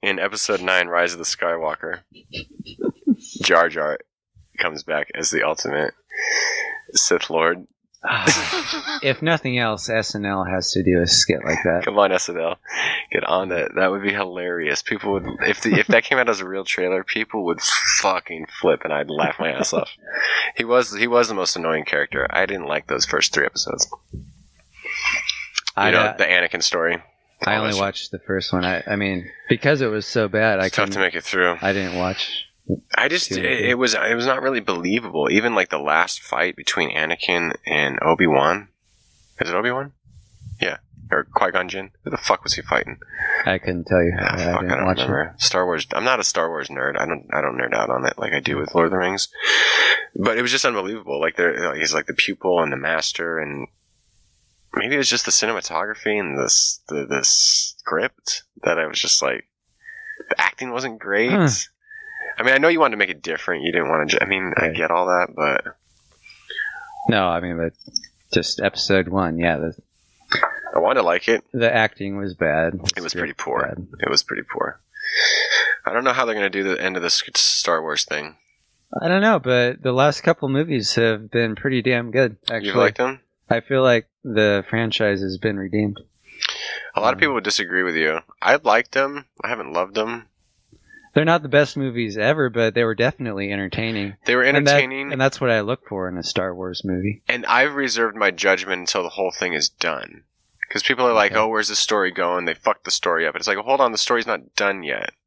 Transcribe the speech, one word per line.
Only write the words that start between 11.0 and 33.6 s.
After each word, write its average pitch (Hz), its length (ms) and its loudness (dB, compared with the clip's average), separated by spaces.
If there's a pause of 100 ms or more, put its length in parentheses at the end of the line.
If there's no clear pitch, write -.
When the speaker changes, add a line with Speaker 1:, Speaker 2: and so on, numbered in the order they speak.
Speaker 2:
a 87 60 2
skit - 360 2
like 80 200 0
that. 87 200 2
Speaker 1:
Come 101 140 2
on, 98 140 6
S 92 160 0
N 87 100 -6
L. 82 180 -2 (540)
Get - 140 0
on 92 240 0
that. 87 260 -4
That 92 160 2
would 98 120 -4
be 98 100 0
hilarious. 90 680 -4
People 104 320 -4
would, 95 120 -2 (140)
if - 220 0
the, 110 120 2
if 98 140 2
that 113 160 6
came 135 140 2
out 120 100 2
as 104 120 0
a 92 80 -8
real 95 160 -4
trailer, 92 380 0
people 110 440 -4
would 82 140 -2 (400)
fucking 87 460 -2 (140)
flip, 80 240 2
and 76 80 -2
I'd 73 180 -2
laugh 73 300 -2
my 80 120 0
ass 69 200 -2
off. - 180 -2 (340)
Speaker 2:
<laughs> - 320 -2
Speaker 1:
He 117 80 0
was, 117 320 2
he 113 120 2
was 120 200 6
the 110 60 -4
most 90 220 -2
annoying 80 280 -2
character. 71 460 -2
I 95 160 2
didn't 95 200 -6
like 76 200 -4
those 65 200 0
first - 280 0
three 73 120 2
episodes. - 420 -2 (240)
You - 80 -12 (1600)
Speaker 2:
I, 101 140 4
Speaker 1:
know, 87 100 6
Speaker 2:
uh, 87 160 0
Speaker 1:
the 95 80 2
Anakin 87 380 2
story. 85 400 0 (420)
Speaker 2:
I 101 100 2
Speaker 1:
All 107 80 0
Speaker 2:
only 107 80 -2
Speaker 1:
that 104 60 0
shit. 95 60 0
Speaker 2:
watched - 300 -4
the 92 80 -8
first 95 320 -4
one. 90 120 0
I, 90 220 -2
I 101 100 -2
mean, 95 320 -2 (200)
because 139 320 2
it 127 80 0
was 107 180 -4
so 110 220 0
bad, 107 320 2
I 95 60 2
Speaker 1:
It's 92 100 -2
tough 104 100 2
to 101 60 -6
Speaker 2:
couldn't, 98 140 2
Speaker 1:
make 87 80 -2
it 82 100 -6
through. 90 360 2
Speaker 2:
I 98 120 0
didn't 92 260 -2
watch - 480 -4 (480)
Speaker 1:
I 135 140 0
just, 170 240 -2
Speaker 2:
two 95 80 -2
Speaker 1:
it, 123 300 0